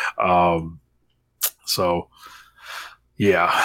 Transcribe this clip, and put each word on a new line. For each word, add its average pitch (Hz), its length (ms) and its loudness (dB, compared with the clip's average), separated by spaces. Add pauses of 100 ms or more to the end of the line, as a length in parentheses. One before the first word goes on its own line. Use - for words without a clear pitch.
(200)
Um, 85 600 2 (840)
so, - 440 -2 (1080)
yeah, 90 280 4 (200)